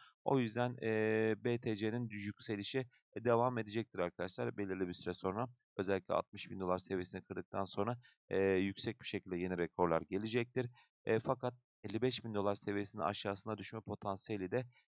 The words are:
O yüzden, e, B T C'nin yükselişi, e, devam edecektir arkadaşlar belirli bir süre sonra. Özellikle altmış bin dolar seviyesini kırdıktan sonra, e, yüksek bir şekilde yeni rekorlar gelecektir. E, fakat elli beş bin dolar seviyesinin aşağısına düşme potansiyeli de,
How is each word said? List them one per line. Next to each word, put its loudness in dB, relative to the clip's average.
O 4
yüzden, 0
e, 4
B 2
T 0
C'nin 0
yükselişi, -4
e, -4
devam 6
edecektir -2
arkadaşlar -2
belirli 0
bir -4
süre -4
sonra. -2
Özellikle 0
altmış -2
bin -8
dolar 2
seviyesini -4
kırdıktan -6
sonra, -2
e, 2
yüksek 2
bir -8
şekilde -4
yeni 0
rekorlar 4
gelecektir. -2
E, 2
fakat -2
elli -4
beş 0
bin -6
dolar 2
seviyesinin -4
aşağısına -2
düşme -8
potansiyeli -4
de, 0